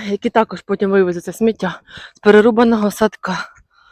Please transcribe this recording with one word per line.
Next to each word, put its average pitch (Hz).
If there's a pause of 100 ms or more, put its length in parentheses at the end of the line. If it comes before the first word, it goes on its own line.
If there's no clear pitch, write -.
які 202
також 220
потім 196
вивезуться, 180
сміття 220 (340)
з -
перерубаного 214
садка. - (540)